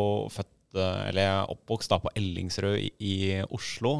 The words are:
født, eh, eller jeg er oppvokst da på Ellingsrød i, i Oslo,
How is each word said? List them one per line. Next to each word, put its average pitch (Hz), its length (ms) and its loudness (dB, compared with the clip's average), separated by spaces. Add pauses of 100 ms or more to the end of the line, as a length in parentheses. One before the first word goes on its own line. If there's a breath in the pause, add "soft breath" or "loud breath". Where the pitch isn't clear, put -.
(280)
født, - 260 -8 (180)
eh, 92 320 0
eller 95 180 0
jeg 98 120 4
er 98 220 0
oppvokst - 360 -4
da 98 80 6
på - 120 -2
Ellingsrød 95 640 0
i, 101 220 -2
i 98 180 -2 (320)
Oslo, - 520 -2